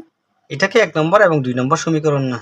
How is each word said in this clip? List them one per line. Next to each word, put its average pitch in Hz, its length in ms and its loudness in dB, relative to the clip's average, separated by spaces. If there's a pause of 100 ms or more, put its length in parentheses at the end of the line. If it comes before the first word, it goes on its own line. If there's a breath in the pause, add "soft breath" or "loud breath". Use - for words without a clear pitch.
(540)
এটাকে 190 320 -2
এক 165 140 -8
নম্বর 170 280 2
এবং 160 180 2
দুই 127 140 -4
নম্বর 135 240 0
সমীকরণ 151 420 0 (160)